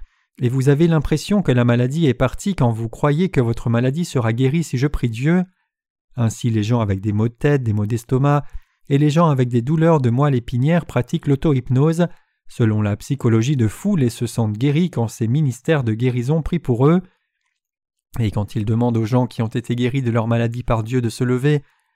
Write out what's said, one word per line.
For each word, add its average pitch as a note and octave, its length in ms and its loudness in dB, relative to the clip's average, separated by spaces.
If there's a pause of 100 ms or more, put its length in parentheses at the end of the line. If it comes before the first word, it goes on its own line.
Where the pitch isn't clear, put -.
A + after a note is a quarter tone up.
(420)
et B2 80 0
vous C3 200 2
avez D3 180 4
l'impression D#3+ 540 0
que D3+ 100 0
la A#2+ 140 2
maladie B2+ 420 2
est B2 60 2
partie C3+ 420 -2
quand A#2+ 160 2
vous A2+ 160 -6
croyez D3+ 420 0
que C#3 120 2
votre A#2 280 -2
maladie C3 360 0
sera A2+ 260 -2
guérie C3 320 0
si - 140 -4
je C3 100 0
prie B2+ 220 -2
Dieu. » D3 340 0 (720)
Ainsi A#2 360 -2
les A2 100 0
gens A#2 180 0
avec G2 220 -2
des G#2 120 -2
maux G#2+ 140 0
de A#2 60 -6
tête, D3 300 0
des A2 100 -2
maux G#2 140 0
d'estomac, C3+ 560 0 (460)
et C#3 100 2
les D3+ 100 4
gens D#3+ 200 4
avec B2+ 200 2
des A#2+ 140 0
douleurs D#3+ 360 2
de B2 120 2
moelle C#3 240 2
épinière C3+ 500 0
pratiquent - 420 -4
l'auto-hypnose, D3 800 2 (400)
selon G#2+ 360 0
la G2+ 120 0
psychologie B2 640 0
de A2+ 100 2
foule, F#3+ 360 0
et A#2+ 80 2
se A#2 160 -6
sentent G#2+ 300 -2
guéris D3 340 0
quand A#2 160 -2
ces A2+ 200 -4
ministères C#3+ 560 0
de A2 120 -2
guérison B2+ 480 -2
prient F3 160 -2
pour B2 260 0
eux. E3+ 160 4 (1160)
Et A2+ 100 0
quand G2+ 260 -6
ils A2 100 -4
demandent A#2 320 0
aux A2+ 80 0
gens B2 200 0
qui - 160 -8
ont A2 60 -2
été A#2+ 280 -4
guéris B2 280 -2
de A2+ 80 0
leur A2+ 160 0
maladie A#2 340 -2
par A2+ 220 -2
Dieu B2 180 -2
de A#2 80 -2
se - 140 -6
lever, C3 400 0 (320)